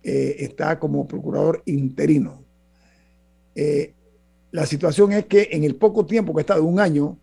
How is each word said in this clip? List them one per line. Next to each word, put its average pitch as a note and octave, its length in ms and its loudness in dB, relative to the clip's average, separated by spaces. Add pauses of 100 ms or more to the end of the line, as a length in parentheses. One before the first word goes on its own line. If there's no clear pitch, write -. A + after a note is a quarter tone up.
Eh, C3+ 360 -2
está D3+ 380 -4
como C#3+ 300 -4
procurador - 580 -2
interino. C#3+ 760 -2 (1120)
Eh, D3 380 -2 (580)
la D#3 140 -2
situación E3+ 480 2
es G#3 120 0
que G3+ 260 4
en D3+ 120 -2
el C#3+ 120 0
poco G#3 300 2
tiempo F#3 280 -2
que D#3 80 0
ha - 0 -
estado, E3 240 2
un F3 160 2
año D3 420 0